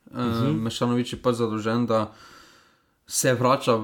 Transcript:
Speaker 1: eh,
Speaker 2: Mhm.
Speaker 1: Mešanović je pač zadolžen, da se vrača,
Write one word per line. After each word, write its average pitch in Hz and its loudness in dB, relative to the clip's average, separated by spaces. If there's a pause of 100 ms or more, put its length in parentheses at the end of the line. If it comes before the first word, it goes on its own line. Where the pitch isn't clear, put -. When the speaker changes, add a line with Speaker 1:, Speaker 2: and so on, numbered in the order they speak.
Speaker 1:
eh, 123 -14
Speaker 2:
Mhm. 120 0
Speaker 1:
Mešanović 120 -2
je - -8
pač 123 0
zadolžen, 113 0
da 110 0 (1000)
se - 2
vrača, 127 2